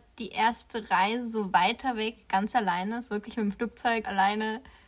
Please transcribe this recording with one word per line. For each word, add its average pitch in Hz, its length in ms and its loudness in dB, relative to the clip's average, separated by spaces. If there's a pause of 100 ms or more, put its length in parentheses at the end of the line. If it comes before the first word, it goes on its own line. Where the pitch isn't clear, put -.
(180)
die 233 100 -8
erste 220 640 -2
Reise 214 360 2
so 214 280 0
weiter 226 420 2
weg, 220 320 -4
ganz 196 260 0
alleine, 196 480 0
so 226 100 -10
wirklich 214 260 -4
mit 214 80 0
dem 202 60 0
Flugzeug 226 540 -2
alleine 214 540 2 (280)